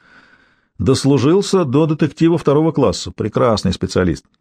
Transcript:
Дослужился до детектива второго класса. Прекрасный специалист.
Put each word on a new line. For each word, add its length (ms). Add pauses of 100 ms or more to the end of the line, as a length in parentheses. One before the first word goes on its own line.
(760)
Дослужился 880
до 220
детектива 520
второго 340
класса. 400
Прекрасный 600
специалист. 540 (160)